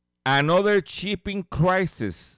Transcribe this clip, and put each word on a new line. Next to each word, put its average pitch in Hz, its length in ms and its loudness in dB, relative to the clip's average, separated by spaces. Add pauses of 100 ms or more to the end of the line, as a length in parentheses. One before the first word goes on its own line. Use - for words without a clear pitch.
(260)
another 175 580 2
shipping 196 600 -6
crisis 165 960 -2